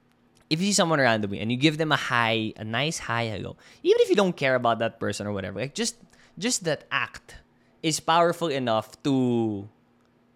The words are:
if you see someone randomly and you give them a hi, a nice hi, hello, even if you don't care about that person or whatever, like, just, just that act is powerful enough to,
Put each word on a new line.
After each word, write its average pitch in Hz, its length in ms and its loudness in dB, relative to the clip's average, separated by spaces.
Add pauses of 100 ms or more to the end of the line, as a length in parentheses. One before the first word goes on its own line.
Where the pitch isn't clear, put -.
(480)
if 156 100 -2
you 185 80 0
see 208 60 0
someone 170 260 2
randomly 110 400 2
and 107 140 -2
you 127 60 -2
give 151 180 2
them 160 160 0
a 131 80 2
hi, 113 560 0
a - 80 -12
nice 127 340 -4
hi, 117 280 -4
hello, 95 300 -8 (280)
even 427 160 4
if 453 80 4
you 370 80 4
don't 185 180 2
care 131 200 0
about 117 260 2
that 113 180 -4
person 104 280 -4
or 104 60 -4
whatever, 98 280 -6
like, 135 140 -8
just, 226 220 -4 (420)
just 214 260 -4
that 156 260 -4
act - 460 -6 (460)
is 160 180 -2
powerful 170 480 2
enough 123 560 -2
to, 117 640 0 (680)